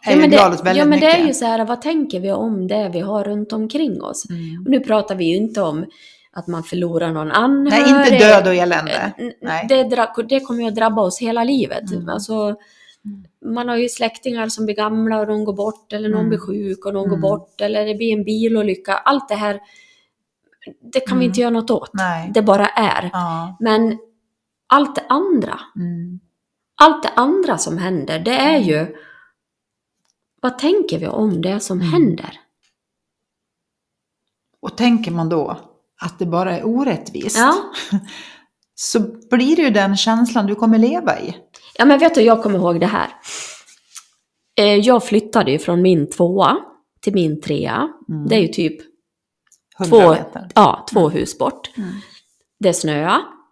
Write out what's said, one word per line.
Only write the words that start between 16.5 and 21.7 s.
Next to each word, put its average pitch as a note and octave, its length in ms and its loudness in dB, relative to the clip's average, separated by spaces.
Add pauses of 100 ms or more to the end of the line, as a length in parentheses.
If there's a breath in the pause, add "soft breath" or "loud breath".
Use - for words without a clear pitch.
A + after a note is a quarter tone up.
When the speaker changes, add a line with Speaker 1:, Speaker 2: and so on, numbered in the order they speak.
Speaker 2:
och G3+ 80 -6
någon G3 140 -4
Speaker 1:
Mm. F3+ 140 -2
Speaker 2:
går G3 80 0
bort, - 320 -6
eller G#3 240 -2
det G#3+ 100 -4
blir A3+ 220 -2
en G#3 60 -4
bilolycka. G#3+ 720 -2
Allt C4+ 360 0
det G#3 60 -2
här, G#3 240 -4 (1300 soft breath)
det C4 60 0
kan B3+ 200 -2
vi B3 60 2
Speaker 1:
Mm. A#3+ 60 0
Speaker 2:
inte A3 100 0
göra A#3+ 100 0
något A3+ 200 -2